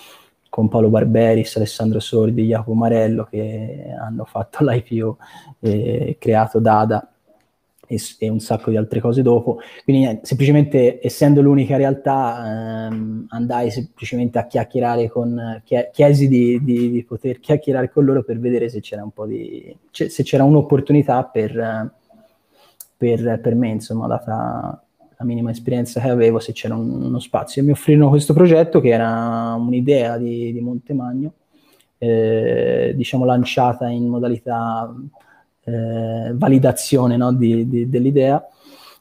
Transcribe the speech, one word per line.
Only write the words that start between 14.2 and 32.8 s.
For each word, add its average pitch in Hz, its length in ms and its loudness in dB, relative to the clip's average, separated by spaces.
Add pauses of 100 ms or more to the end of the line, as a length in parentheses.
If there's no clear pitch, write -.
a 113 80 -2
chiacchierare 120 640 -2
con, 117 560 -6
chie-, 120 260 -2
chiesi 143 360 4
di, 123 360 4
di, 120 280 0
di 120 120 -2
poter 123 360 -8
chiacchierare 135 500 -2
con 147 160 2
loro 135 180 2
per - 160 -6
vedere 117 300 -2
se 113 120 -10
c'era 104 220 -14
un 107 80 -14
po' 107 140 -12
di, - 500 -12 (160)
cioè, - 180 -4
se - 140 -6
c'era 135 200 2
un'opportunità 143 800 4
per, 113 680 -4 (1040)
per, 117 460 0
per 117 140 0
me, 120 140 0
insomma, 113 380 -6
data 117 760 -6 (340)
la - 80 -8
minima 117 260 -2
esperienza 120 480 -4
che 127 100 -2
avevo, 113 300 4
se - 140 -10
c'era 113 220 -6
un, 127 300 -4
uno 127 140 -2
spazio. - 420 -4
E 139 40 2
mi 147 60 4
offrirono 147 380 4
questo 147 240 4
progetto 165 480 6
che 127 80 4
era 113 680 0
un'idea 123 600 0
di, 120 360 -6
di 120 80 -6
Montemagno, 123 720 -6 (640)
eh, 120 1000 0